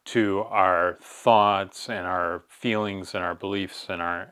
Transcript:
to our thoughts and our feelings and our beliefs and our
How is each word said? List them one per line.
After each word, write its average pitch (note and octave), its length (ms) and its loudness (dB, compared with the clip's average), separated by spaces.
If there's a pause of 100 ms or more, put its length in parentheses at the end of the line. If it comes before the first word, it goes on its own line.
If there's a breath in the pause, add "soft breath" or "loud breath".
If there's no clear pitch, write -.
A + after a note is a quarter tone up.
to G2+ 460 0
our F2+ 520 2
thoughts G2+ 840 2
and F#2+ 180 -6
our F2 400 -2
feelings G#2 680 -4
and F#2 120 -4
our F2 100 -4
beliefs G2 540 -6
and F2+ 120 -6
our F2 320 -6